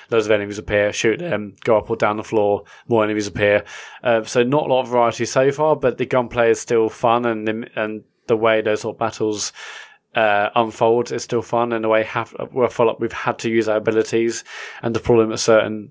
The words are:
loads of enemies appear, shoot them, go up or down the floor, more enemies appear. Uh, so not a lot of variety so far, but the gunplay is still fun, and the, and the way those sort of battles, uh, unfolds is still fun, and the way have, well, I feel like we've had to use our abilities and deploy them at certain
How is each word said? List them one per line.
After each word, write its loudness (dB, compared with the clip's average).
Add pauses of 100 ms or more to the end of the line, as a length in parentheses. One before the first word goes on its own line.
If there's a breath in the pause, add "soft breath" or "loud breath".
loads 0
of -2
enemies 0
appear, 0
shoot 0
them, -6
go 4
up -2
or -2
down 0
the -8
floor, 0 (240 loud breath)
more 2
enemies -2
appear. 2 (400 loud breath)
Uh, 2
so 0
not 0
a 2
lot 2
of -8
variety 0
so 2
far, 2
but -2
the -4
gunplay 0
is 2
still 0
fun, 0
and -2
the, -6
and -6 (240)
the 2
way 2
those -2
sort -6
of -12
battles, -4 (600 loud breath)
uh, 2
unfolds 2
is -6
still -2
fun, -2
and -4
the -2
way 2
have, -8 (180)
well, 2
I 2
feel 0
like -2
we've -4
had -4
to -2
use 2
our 0
abilities 0 (380 loud breath)
and -2
deploy 4
them 0
at -6
certain 2